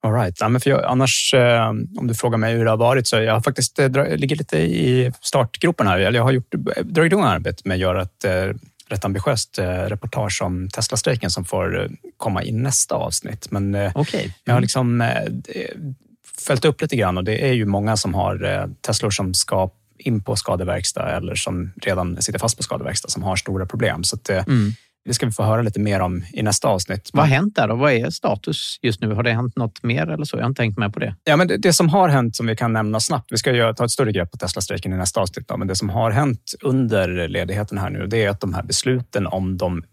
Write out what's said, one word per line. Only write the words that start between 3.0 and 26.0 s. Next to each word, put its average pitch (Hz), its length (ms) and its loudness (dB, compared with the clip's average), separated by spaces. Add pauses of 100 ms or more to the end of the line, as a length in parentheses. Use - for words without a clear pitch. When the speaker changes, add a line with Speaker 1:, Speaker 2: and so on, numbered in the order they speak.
Speaker 1:
så - 80 0
jag 110 180 4
har 110 80 4
faktiskt, - 380 0
eh, 139 100 6
dra-, 143 260 2
ligger 147 200 0
lite 156 220 -2
i 127 540 2 (100)
startgropen 135 680 0
här. 92 120 4
Eller 110 200 4
jag 117 40 4
har 131 80 4
gjort, 127 220 0
eh, - 300 -2
dragit 165 300 4
igång 196 120 4
arbetet 85 400 -2
med 95 100 0
att 92 60 0
göra 92 200 2
ett, - 240 -6
eh, 95 60 2 (580)
rätt 104 160 -4
ambitiöst, 98 540 -2
eh, 92 60 0
reportage 101 760 -4
om 92 280 -4
Tesla-strejken 113 600 -2
som 90 160 -4
får, 90 380 -2
eh, - 40 -4 (300)
komma 98 260 -4
i - 80 -4
nästa 123 440 0
avsnitt. - 560 -6
Men, 101 240 -2
eh, 101 200 -2
Speaker 2:
Okej. 139 480 -2
Speaker 1:
jag 123 100 2
har 120 40 6
Speaker 2:
Mm. 123 40 4
Speaker 1:
liksom, 120 400 2
eh, 117 280 0
d-, - 380 -8 (800)
följt 135 180 2
upp 151 160 2
lite 147 140 -2
grann, 92 220 2
och 92 60 -2
det 110 260 0
är 127 40 2
ju 113 120 2
många 101 320 0
som 95 160 -2
har, 95 320 -2
eh, 95 200 -2 (160)
Teslor 110 280 -2
som 95 240 -2
ska 95 360 0 (300)
in 110 240 0
på 117 120 -2
skadeverkstad 90 800 -2
eller 92 180 -6
som 90 360 -4 (100)
redan 90 400 -2
sitter - 180 -4
fast 113 180 -2
på - 60 -8
skadeverkstad - 460 -6
som 110 140 -4
har 95 120 -2
stora 92 300 -4
problem. 90 380 -2
Så - 120 -2
att, - 140 -10
eh, 95 80 2 (100)
Speaker 2:
Mm. 110 240 2 (340)
Speaker 1:
det 123 80 -4
ska 127 120 0
vi 113 60 0
få 107 120 -2
höra 110 180 4
lite 104 180 -2
mer 101 200 2
om 90 240 -2 (100)